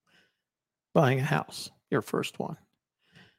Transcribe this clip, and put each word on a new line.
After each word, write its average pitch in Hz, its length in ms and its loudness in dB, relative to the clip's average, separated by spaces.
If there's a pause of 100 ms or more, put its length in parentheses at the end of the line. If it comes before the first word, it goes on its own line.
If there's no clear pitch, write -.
(920)
buying 135 260 6
a 127 40 -2
house, - 460 -4 (220)
your 123 100 2
first - 380 -4
one, - 180 -8 (800)